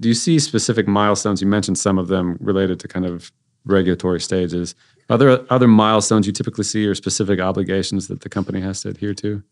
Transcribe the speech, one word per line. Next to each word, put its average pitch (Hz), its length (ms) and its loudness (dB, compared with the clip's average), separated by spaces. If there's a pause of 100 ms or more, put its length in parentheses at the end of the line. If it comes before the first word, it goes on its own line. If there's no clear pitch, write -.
do 113 80 -2
you 117 60 4
see 160 240 2
specific 113 480 0
milestones? 101 560 2
You 98 60 0
mentioned 98 300 0
some 95 200 0
of 87 100 -4
them 90 320 -2
related 95 400 -2
to - 80 -16
kind 95 160 -6
of 87 260 -8 (340)
regulatory 90 560 0
stages. 87 540 -4 (360)
Are 113 80 2
there 127 340 4
other 123 160 6
milestones 107 580 4
you 101 60 -2
typically 104 320 -6
see 107 220 -2
or 101 80 0
specific 98 460 -2
obligations 95 680 -2
that 95 120 -10
the - 100 -14
company 95 300 -4
has 95 220 -6
to 101 80 -8
adhere 101 240 -6
to? 104 380 -6